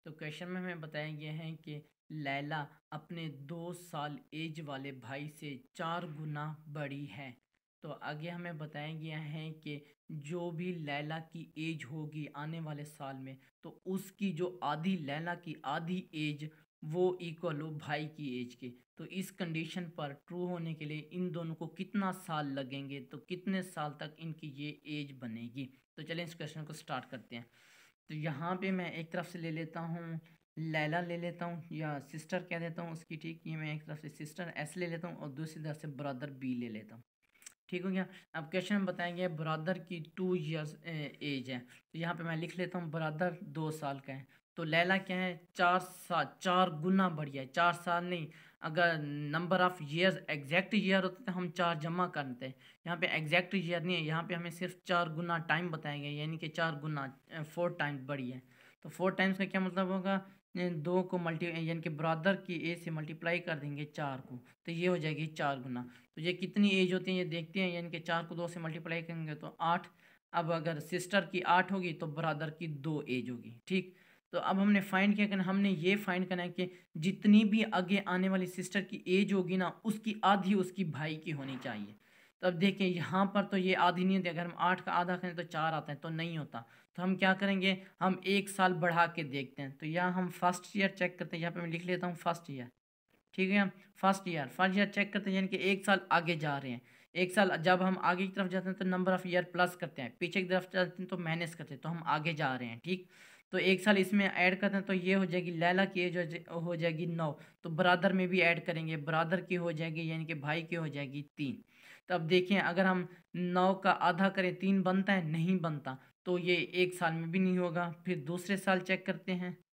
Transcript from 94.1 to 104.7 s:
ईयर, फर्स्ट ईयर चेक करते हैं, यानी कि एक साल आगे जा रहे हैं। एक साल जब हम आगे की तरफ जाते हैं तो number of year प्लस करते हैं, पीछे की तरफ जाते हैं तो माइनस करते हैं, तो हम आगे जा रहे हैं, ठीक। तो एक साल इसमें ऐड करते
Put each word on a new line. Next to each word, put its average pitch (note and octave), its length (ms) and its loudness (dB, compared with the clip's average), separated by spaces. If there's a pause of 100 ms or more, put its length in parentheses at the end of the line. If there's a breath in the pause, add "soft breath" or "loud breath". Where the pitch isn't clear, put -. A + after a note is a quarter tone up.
ईयर, D#3 180 -2
फर्स्ट F#3 320 4
ईयर G3+ 100 6
चेक G3+ 240 -2
करते G3+ 180 0
हैं, F#3+ 40 2
यानी F#3+ 140 2
कि F#3+ 80 -2
एक F#3+ 300 2
साल G3 140 6 (120)
आगे E3+ 240 4
जा D3 220 0
रहे C3+ 140 -6
हैं। A#2+ 80 -6 (340 soft breath)
एक F3+ 180 2
साल F#3+ 240 6
जब F3+ 260 6
हम F#3+ 160 4
आगे F3+ 280 2
की F#3+ 60 -4
तरफ F#3+ 180 0
जाते F#3 180 0
हैं F#3 100 -4
तो F#3+ 60 -2
number F#3 340 4
of F3+ 80 -6
year F3 180 4
प्लस F3 320 2
करते - 260 -8
हैं, A#2+ 180 -8
पीछे F3+ 220 0
की F3+ 60 -2
तरफ F#3 240 2
जाते F#3 300 0
हैं F3+ 60 -6
तो F#3+ 100 -4
माइनस E3+ 360 -2
करते D3 200 -10
हैं, C3 60 -12
तो D#3+ 80 -6
हम E3 180 -4
आगे D#3 280 2
जा C#3 220 2
रहे A#2+ 120 -4
हैं, A#2 160 -10
ठीक। F#3 240 -4 (420 loud breath)
तो F#3 80 0
एक F#3 220 6
साल G#3 180 8
इसमें G3 320 6
ऐड F#3 300 4
करते G3 160 2